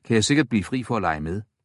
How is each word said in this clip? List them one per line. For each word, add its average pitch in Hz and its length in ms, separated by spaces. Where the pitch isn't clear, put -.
kan 120 100
jeg 110 100
sikkert 147 240
blive 107 160
fri 131 180
for 117 140
at 101 60
lege 80 180
med. 87 220